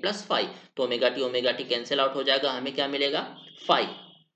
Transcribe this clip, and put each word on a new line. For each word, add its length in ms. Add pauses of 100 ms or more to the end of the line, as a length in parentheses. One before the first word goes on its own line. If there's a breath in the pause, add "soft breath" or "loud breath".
plus 260
five। 280 (220 loud breath)
तो 80
omega 240
टी, 140
omega 300
टी 120
cancel 360
out 140
हो 80
जाएगा, 300
हमें 220
क्या 140
मिलेगा, 340 (440)
five 220 (480)